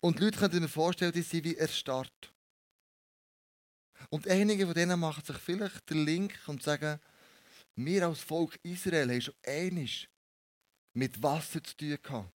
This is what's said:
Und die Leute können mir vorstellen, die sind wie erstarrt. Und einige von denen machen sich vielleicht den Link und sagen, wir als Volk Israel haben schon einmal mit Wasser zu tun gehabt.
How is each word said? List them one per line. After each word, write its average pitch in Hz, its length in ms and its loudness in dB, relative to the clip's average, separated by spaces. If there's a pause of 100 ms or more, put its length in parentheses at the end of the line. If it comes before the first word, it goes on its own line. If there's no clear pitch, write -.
Und 170 180 4
die 185 60 4
Leute 214 140 4
können 180 220 4
mir 160 80 0
vorstellen, 170 440 2
die 170 100 -2
sind 165 220 -2
wie 165 120 -2
erstarrt. - 760 -4 (1800)
Und 156 180 -6
einige 196 380 4
von 170 80 -2
denen 175 260 4
machen 151 240 -2
sich 131 140 -8
vielleicht 190 500 -4
den 156 160 4
Link 175 420 0
und 147 160 -8
sagen, 151 380 -2 (760)
wir 175 300 2
als 160 140 -2
Volk 160 420 -2
Israel 175 460 0
haben 123 140 0
schon 110 120 -8 (120)
einmal 160 420 -2 (1040)
mit 127 300 -2
Wasser 151 400 0
zu - 140 -14
tun 147 260 -4
gehabt. 104 320 -8